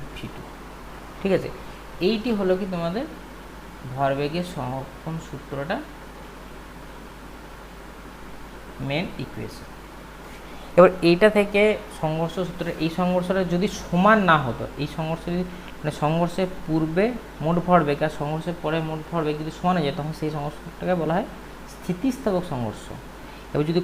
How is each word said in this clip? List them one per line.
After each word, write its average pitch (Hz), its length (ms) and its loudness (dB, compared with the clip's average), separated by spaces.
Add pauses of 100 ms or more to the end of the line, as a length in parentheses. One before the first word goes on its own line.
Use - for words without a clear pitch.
(140)
ভি - 200 -8
টু। - 80 -10 (760)
ঠিক 196 160 2
আছে, - 120 -2 (600)
এইটি 220 300 2
হলো 185 220 4
কি 202 140 -2
তোমাদের 175 300 -2 (880)
ভরবেগের 143 520 2 (100)
সংরক্ষণ 131 580 -4 (120)
সূত্রটা, 143 500 -4 (3000)
মেন 156 180 0 (180)
ইকুয়েশন। - 440 -10 (1120)
এবার 180 120 12 (180)
এইটা 175 280 8
থেকে 202 260 4 (380)
সংঘর্ষ 160 360 0 (120)
সূত্রে, 170 220 -4 (140)
এই 165 140 2
সংঘর্ষটা 180 440 4 (120)
যদি 180 120 4 (140)
সমান 202 380 6 (120)
না 160 140 10
হতো, 117 200 -2 (180)
এই 151 140 0
সংঘর্ষ 160 280 -2 (100)
যদি, 180 100 0 (360)
মানে 151 120 -2 (100)
সংঘর্ষের 170 460 2 (160)
পূর্বে 160 400 4 (400)
মোট 170 120 4 (100)
ভরবেগ 156 400 6
আর 151 140 -2
সংঘর্ষের 160 420 -2
পরে 160 160 2 (100)
মোট 156 120 -4 (100)
ভরবেগ 151 320 2
যদি 156 160 -4
সমান 180 180 4
হয়ে 151 100 4
যায়, 139 140 0
তখন 156 200 -4
সেই 156 160 0
সংঘর্ষটাকে 160 640 -2
বলা 156 140 2
হয় 220 100 2 (480)
স্থিতিস্থাপক 185 760 0
সংঘর্ষ। 117 340 -2 (640)
এবার 147 180 2
যদি 170 140 4